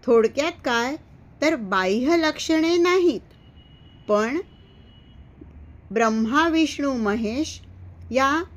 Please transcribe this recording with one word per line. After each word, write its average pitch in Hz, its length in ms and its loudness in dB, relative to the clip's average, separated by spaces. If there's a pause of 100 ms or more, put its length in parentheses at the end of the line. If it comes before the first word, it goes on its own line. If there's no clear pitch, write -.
थोडक्यात 247 460 2 (140)
काय, 247 300 -2 (460)
तर 311 140 2
बाह्य 208 600 0
लक्षणे 320 600 0
नाहीत, 349 440 2 (880)
पण 220 300 0 (1500)
ब्रह्मा, 226 560 0
विष्णू, 302 460 0
महेश 226 680 -4 (500)
या 269 320 0 (140)